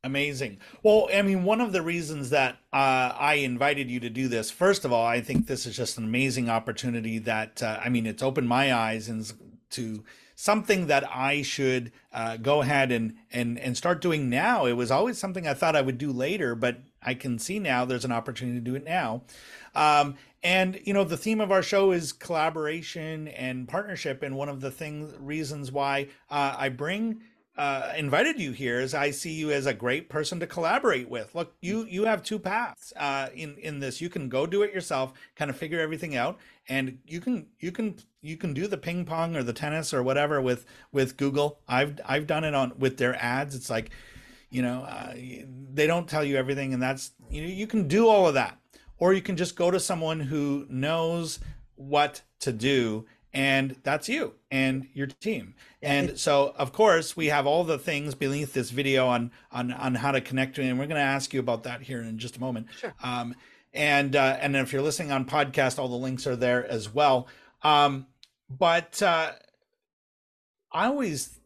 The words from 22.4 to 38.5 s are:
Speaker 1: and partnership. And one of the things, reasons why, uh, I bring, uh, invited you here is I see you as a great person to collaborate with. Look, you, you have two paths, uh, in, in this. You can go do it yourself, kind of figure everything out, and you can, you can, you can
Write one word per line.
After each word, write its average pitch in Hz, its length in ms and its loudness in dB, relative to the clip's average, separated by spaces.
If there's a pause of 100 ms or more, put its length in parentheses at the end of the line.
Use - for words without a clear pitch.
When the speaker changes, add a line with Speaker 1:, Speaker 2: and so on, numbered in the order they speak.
Speaker 1:
and 127 380 -6
partnership. 180 540 -4
And 135 160 -6
one 143 120 -4
of 135 120 -8
the 135 100 -6
things, 151 460 -10
reasons 143 540 -6
why, 139 380 0 (200)
uh, 143 280 0
I 135 120 -2
bring, 196 540 -4 (340)
uh, 139 400 -2
invited 185 420 4
you 147 120 -2
here 120 280 0
is 131 140 -2
I 147 160 2
see 143 240 -6
you 156 160 -2
as 139 160 2
a 135 80 2
great 123 360 -2
person 151 300 -4
to 165 80 -4
collaborate 175 640 0
with. 113 240 -8
Look, 165 260 -8
you, 214 260 -4
you 196 200 -2
have 220 160 2
two 220 160 -6
paths, 208 580 -6
uh, 139 380 -2
in, 147 240 -12
in 151 220 -8
this. 131 200 -6
You 170 100 -6
can 143 200 -6
go 131 160 0
do 196 160 0
it 202 100 0
yourself, 143 420 -4 (220)
kind 147 140 -4
of 135 80 -6
figure 165 220 -4
everything 156 360 -4
out, 127 220 0 (320)
and 131 380 -4
you 165 120 -8
can, 202 280 -4 (120)
you 175 120 -6
can, 214 260 -4 (240)
you 160 160 -10
can 160 160 -4